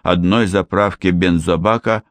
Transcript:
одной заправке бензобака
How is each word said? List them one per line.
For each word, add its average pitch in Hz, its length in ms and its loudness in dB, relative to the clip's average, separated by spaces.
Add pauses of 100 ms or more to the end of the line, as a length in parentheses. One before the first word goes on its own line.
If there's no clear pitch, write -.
одной 92 440 0
заправке 95 640 -2
бензобака 90 1000 0